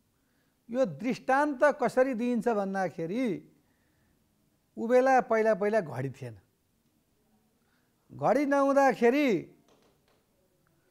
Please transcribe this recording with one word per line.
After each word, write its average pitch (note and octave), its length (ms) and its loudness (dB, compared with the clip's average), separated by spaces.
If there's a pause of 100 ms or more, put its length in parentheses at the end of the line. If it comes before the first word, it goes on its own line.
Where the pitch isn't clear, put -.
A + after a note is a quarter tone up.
(720)
यो B3+ 140 0
दृष्टान्त B3+ 800 -2
कसरी C4 520 2
दिइन्छ A#3 340 -4
भन्दाखेरि, G3 1040 -4 (1200)
उबेला B3+ 440 4
पहिला A3 340 2
पहिला G#3 260 0
घडी C3+ 300 -6
थिएन। A#2 280 -14 (1700)
घडी F#3 340 0
नहुँदाखेरि C4+ 1080 2 (1400)